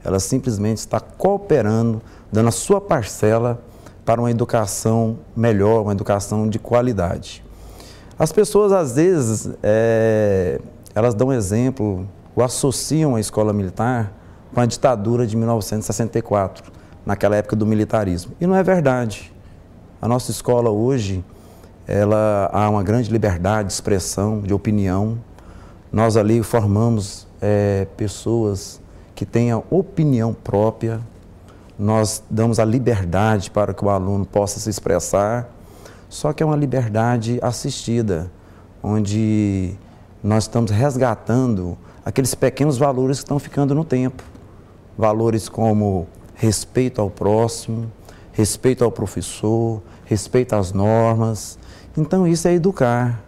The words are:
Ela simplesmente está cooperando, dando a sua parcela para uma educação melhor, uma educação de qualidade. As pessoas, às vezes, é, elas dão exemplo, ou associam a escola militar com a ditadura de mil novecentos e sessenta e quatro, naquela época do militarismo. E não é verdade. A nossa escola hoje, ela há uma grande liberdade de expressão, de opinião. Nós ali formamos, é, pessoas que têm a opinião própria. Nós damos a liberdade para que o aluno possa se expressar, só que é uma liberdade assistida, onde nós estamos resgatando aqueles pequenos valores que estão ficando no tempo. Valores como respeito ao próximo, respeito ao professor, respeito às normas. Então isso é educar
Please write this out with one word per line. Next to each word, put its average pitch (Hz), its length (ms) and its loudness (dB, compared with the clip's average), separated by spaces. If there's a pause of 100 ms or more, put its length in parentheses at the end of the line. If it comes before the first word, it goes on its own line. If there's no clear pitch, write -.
Ela 95 160 0
simplesmente 110 580 -2
está - 220 -4
cooperando, 117 1000 0 (300)
dando 113 180 4
a 113 40 0
sua - 280 0
parcela 120 800 0 (420)
para 117 160 2
uma 120 100 0
educação 113 880 0 (160)
melhor, 110 480 4
uma 104 100 -2
educação 101 560 0
de 107 100 -4
qualidade. 107 840 -2 (760)
As 160 140 0
pessoas, 208 420 2
às 160 220 2
vezes, 143 560 2 (120)
é, 107 1000 2 (340)
elas 117 200 2
dão 127 180 0
exemplo, 107 760 -2 (300)
ou 113 80 4
associam 135 720 0
a 110 40 0
escola 107 320 0
militar 104 600 -2 (420)
com 120 60 2
a 120 60 4
ditadura 117 600 0
de 107 100 -4
mil 113 100 0
novecentos 107 380 -2
e - 20 -12
sessenta 113 320 -4
e 113 40 -2
quatro, - 480 -2 (340)
naquela 101 320 0
época 104 200 -2
do 107 100 0
militarismo. 104 720 -2
E 170 60 0
não 190 80 2
é 190 80 2
verdade. 135 680 0 (680)
A - 60 -4
nossa 120 240 0
escola 120 400 2
hoje, 104 540 -2 (600)
ela 104 680 2
há 104 180 2
uma 104 120 0
grande 104 280 0
liberdade 104 560 0
de 90 80 -8
expressão, 104 680 -2
de 101 140 -2
opinião. 101 640 -2 (720)
Nós 110 260 2
ali 110 240 4
formamos, 107 840 0 (140)
é, 101 560 2
pessoas 107 840 -4 (360)
que 101 100 -8
têm 120 240 0
a 110 180 0
opinião 143 640 0
própria. 113 680 -2 (760)
Nós 107 540 0
damos 113 300 2
a 113 40 6
liberdade 110 840 0
para 101 240 0
que - 100 -8
o 101 60 2
aluno 98 340 0
possa 101 360 -2
se 110 100 -4
expressar, 120 800 0 (580)
só - 240 -4
que - 80 -4
é 160 60 2
uma 156 80 2
liberdade 120 880 0
assistida, 113 880 -2 (500)
onde 104 960 0 (480)
nós 107 220 2
estamos 117 260 -2
resgatando 117 1040 0 (280)
aqueles 127 280 -2
pequenos 139 460 0
valores 131 400 0
que - 60 -12
estão 139 160 -2
ficando 139 340 -2
no 156 100 0
tempo. 127 380 -2 (760)
Valores 110 520 2
como 104 580 0 (260)
respeito - 680 0
ao 101 100 0
próximo, 113 800 0 (420)
respeito 120 520 2
ao 113 80 2
professor, 110 880 -4 (220)
respeito 120 500 0
às 95 180 0
normas. 113 840 2 (360)
Então 175 320 0
isso 165 220 2
é 175 60 4
educar 123 720 0